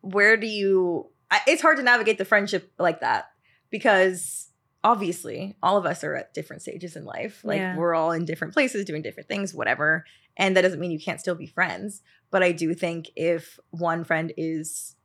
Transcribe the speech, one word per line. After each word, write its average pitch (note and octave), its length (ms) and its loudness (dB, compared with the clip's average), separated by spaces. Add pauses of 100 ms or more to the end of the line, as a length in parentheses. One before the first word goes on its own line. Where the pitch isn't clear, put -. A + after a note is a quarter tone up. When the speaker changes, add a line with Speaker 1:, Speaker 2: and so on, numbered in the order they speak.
Speaker 1:
where G3+ 360 4
do A3 100 -2
you, F#3+ 640 0 (220)
I, G3+ 160 4
it's D#4 160 4
hard D#4 160 6
to C#4 40 -4
navigate A3+ 360 4
the G3 60 -2
friendship G3+ 540 0
like E3 220 0
that A#2 300 -2 (400)
because F#3+ 800 2 (340)
obviously G3 800 -2
all F#3+ 140 4
of F#3+ 80 2
us E3 200 -2
are D3+ 100 -4
at - 200 -10
different - 280 -12
stages E3 340 -12
in - 80 -14
life. - 400 -10
Like, G#3+ 140 -2
Speaker 2:
Yeah. F#3 180 -4
Speaker 1:
we're E3+ 180 0
all E3 180 2
in E3 120 -2
different D#3+ 300 -6
places B3 300 0
doing D#3 180 -6
different - 260 -12
things, G3 240 -6
whatever. D3+ 520 0 (320)
And F#3+ 200 2
that F#3 60 6
doesn't F3+ 180 2
mean F3 120 -4
you D#3 80 -6
can't - 200 -6
still F3+ 140 -2
be D#3+ 120 -14
friends. F3+ 560 -6 (280)
But F#3+ 120 4
I F3+ 100 4
do D#3+ 220 -2
think E3 420 -6
if E3 420 -2 (120)
one E3+ 340 -2
friend D#3+ 320 -2
is D#3+ 580 -6 (100)